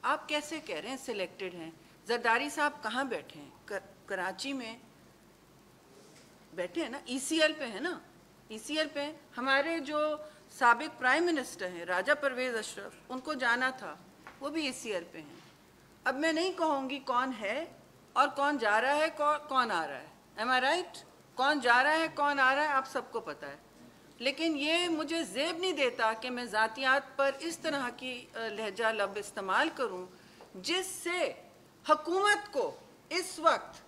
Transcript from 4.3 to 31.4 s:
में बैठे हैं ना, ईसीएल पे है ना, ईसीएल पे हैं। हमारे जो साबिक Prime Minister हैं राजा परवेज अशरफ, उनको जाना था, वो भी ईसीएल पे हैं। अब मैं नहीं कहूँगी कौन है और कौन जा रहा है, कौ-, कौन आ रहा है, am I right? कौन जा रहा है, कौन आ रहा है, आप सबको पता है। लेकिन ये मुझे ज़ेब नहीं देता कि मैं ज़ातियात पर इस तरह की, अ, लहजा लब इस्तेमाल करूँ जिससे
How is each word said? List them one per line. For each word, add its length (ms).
में 280
बैठे 260
हैं 80
ना, 200
ईसीएल 440
पे 120
है 140
ना, 220
ईसीएल 360
पे 120
हैं। 220
हमारे 440
जो 520
साबिक 300
Prime 340
Minister 420
हैं 200
राजा 280
परवेज 420
अशरफ, 560
उनको 240
जाना 360
था, 280
वो 100
भी 180
ईसीएल 360
पे 160
हैं। 220
अब 80
मैं 180
नहीं 200
कहूँगी 460
कौन 320
है 460
और 120
कौन 280
जा 220
रहा 140
है, 160
कौ-, 380
कौन 240
आ 140
रहा 120
है, 140
am 60
I 140
right? 360
कौन 240
जा 200
रहा 120
है, 140
कौन 320
आ 140
रहा 100
है, 60
आप 160
सबको 340
पता 280
है। 240
लेकिन 340
ये 340
मुझे 340
ज़ेब 380
नहीं 120
देता 400
कि 160
मैं 180
ज़ातियात 680
पर 160
इस 280
तरह 280
की, 460
अ, 40
लहजा 520
लब 260
इस्तेमाल 520
करूँ 500
जिससे 680